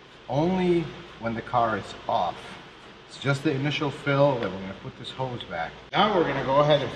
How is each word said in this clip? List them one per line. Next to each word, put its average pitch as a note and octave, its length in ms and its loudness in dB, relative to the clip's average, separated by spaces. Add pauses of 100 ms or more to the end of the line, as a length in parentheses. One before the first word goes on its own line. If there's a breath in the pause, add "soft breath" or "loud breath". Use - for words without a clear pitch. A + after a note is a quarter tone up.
(300)
only F3 520 4 (360)
when A2+ 160 -2
the A2+ 80 -4
car A2+ 340 2
is - 180 -8 (140)
off. G#2+ 260 0 (720)
It's - 120 -18
just C#3 260 0
the D#3 60 2
initial C#3+ 400 0
fill, C#3 500 2
then G2+ 100 -2
we're F#2+ 100 -8
gonna F#2+ 120 -8 (100)
put - 160 -14
this A#2 120 -12
hose B2+ 320 -6
back. E2 280 -6 (220)
Now G3 240 4
we're E3 80 4
gonna C3+ 200 -2
go C3+ 160 4
ahead D3 200 6
and B2+ 160 -4